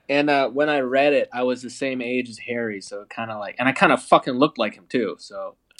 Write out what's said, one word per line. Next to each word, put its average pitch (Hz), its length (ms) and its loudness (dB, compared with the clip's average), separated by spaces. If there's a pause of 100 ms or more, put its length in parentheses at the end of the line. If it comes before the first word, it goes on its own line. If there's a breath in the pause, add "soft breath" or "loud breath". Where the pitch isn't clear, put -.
and, 147 220 2
uh, 139 180 4
when 143 220 0
I 147 100 2
read 135 320 2
it, 131 200 2
I 123 100 -4
was 127 180 0
the 123 80 -12
same 131 320 -6
age 123 300 -4
as 110 80 -16
Harry, 117 420 -6
so 101 220 -14
it - 80 -20
kinda 110 280 -8
like, 101 200 -10
and 127 100 0
I 131 40 2
kinda 151 260 4
fucking - 360 2
looked 139 220 2
like 107 180 -2
him - 140 -20
too, 107 300 -2
so. - 380 -12 (240)